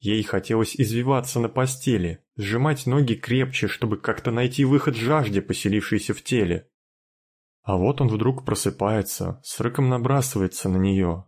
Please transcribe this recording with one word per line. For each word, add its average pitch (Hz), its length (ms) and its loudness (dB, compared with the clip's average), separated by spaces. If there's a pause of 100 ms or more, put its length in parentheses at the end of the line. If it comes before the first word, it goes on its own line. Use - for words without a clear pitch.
Ей 107 220 0
хотелось 107 520 0
извиваться 123 680 0
на 117 80 0
постели, 120 760 -2 (120)
сжимать 123 500 0
ноги 127 280 2
крепче, 127 540 0
чтобы 107 300 -2
как-то - 320 -4
найти 127 340 0
выход 135 320 2
жажде, 113 460 2
поселившейся 98 720 -2
в - 80 -16
теле. 92 460 0 (960)
А 98 140 0
вот 107 240 2
он 127 80 4
вдруг 110 360 0
просыпается, 98 1000 -2
с - 160 -8
рыком 127 280 0
набрасывается 127 800 0
на 92 100 2
неё, 95 500 2